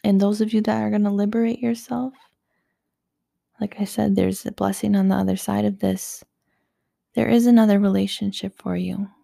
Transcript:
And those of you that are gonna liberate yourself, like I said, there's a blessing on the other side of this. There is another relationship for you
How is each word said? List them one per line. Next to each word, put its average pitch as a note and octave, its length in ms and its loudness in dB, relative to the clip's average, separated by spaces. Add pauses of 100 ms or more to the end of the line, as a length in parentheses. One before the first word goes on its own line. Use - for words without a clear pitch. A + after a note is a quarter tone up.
And G3 160 4
those G#3 220 2
of A3 120 0
you A3 80 2
that A3 200 0
are G#3+ 100 -2
gonna G#3 220 0
liberate A3+ 460 0
yourself, A#3+ 540 -4 (1500)
like G#3 200 -6
I G#3 60 -2
said, G3+ 300 0
there's F#3+ 300 0
a - 60 -6
blessing G3 440 -2
on F#3+ 120 2
the F#3+ 80 2
other F#3+ 220 0
side G3+ 280 -2
of G3+ 140 -2
this. - 440 -4 (920)
There A#3 120 0
is A#3 200 4
another A3 320 6
relationship G3 800 -2
for F3+ 140 -4
you F#3+ 320 -6 (160)